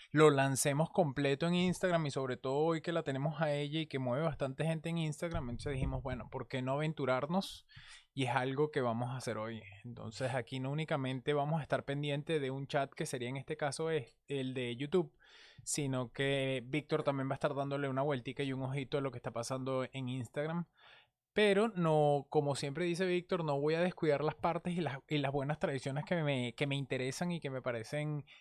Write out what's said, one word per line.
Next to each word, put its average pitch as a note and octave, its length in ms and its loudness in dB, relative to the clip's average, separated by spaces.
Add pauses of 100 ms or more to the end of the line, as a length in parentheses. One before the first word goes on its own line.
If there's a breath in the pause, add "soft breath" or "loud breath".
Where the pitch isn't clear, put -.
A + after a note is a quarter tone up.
(100)
lo D3+ 200 10
lancemos C#3 580 4
completo C#3+ 580 2
en F3 80 4
Instagram F3 520 2
y C#3 40 -2
sobre C3 280 -2
todo C3 180 0
hoy D#3+ 240 2
que E3+ 120 -2
la E3 100 0
tenemos D3 400 -2
a D3+ 100 2
ella D3 280 -2
y D#3 60 -4
que C#3 120 -4
mueve C3 260 0
bastante C#3 400 -2
gente D#3+ 260 -2
en E3+ 80 0
Instagram". D#3+ 500 -2
Entonces B2 260 -6
dijimos, C3 280 -2
"Bueno, B2+ 280 -6
¿por B2+ 160 -8
qué C3 140 -4
no C3 120 -2
aventurarnos?". D3 960 0 (460 soft breath)
Y C3 120 -2
es B2 80 0
algo C3+ 380 2
que C#3+ 120 0
vamos A#2+ 280 0
a C3 60 -6
hacer A#2+ 220 -4
hoy. A2 240 -6 (220)
Entonces A#2+ 500 -6
aquí C3 260 -4
no C3 100 -2
únicamente C#3 640 -2
vamos D3 280 0
a - 20 -4
estar B2+ 240 -2
pendiente D3 520 -2
de C3 120 -2
un C3+ 160 -6
chat C#3 260 0
que D#3+ 140 -6
sería B2+ 240 -6
en C3+ 80 -6
este D3+ 180 -8
caso D#3 340 -2
es D#3 240 -2 (120)
el C3 260 -4
de B2 240 -4
YouTube, C#3+ 340 0 (540 soft breath)
sino C3+ 480 -2
que C3+ 540 0
Víctor D3 360 0
también C#3 280 0
va - 20 -2
a B2+ 40 -2
estar C#3+ 180 0
dándole C#3 340 -2
una C3+ 140 0
vueltica C#3 400 -2
y C3+ 100 -2
un C3 100 -4
ojito C3+ 360 -2
a - 20 0
lo C3+ 100 -2
que A#2+ 60 -8
está A#2+ 140 -8
pasando C3 600 -2
en C3 200 -6
Instagram. D3 560 -2 (680 soft breath)
Pero G#3 420 6
no, D3+ 540 4
como C#3+ 260 2
siempre D3 300 -4
dice F3 200 0
Víctor, F3+ 380 0
no C#3+ 160 0
voy D3+ 140 2
a E3 60 2
descuidar D3+ 440 2
las D3+ 100 0
partes E3+ 400 -2
y F3+ 60 0
las, C#3 260 -2
y D3+ 120 0
las C#3 120 0
buenas C#3+ 300 -2
tradiciones C#3+ 440 -2
que F3 200 0
me, B2 320 0
que D3 100 0
me C#3 80 0
interesan C3+ 560 -2
y E3+ 80 -2
que D3 100 -6
me C3 140 -6
parecen D3 640 -2 (160 soft breath)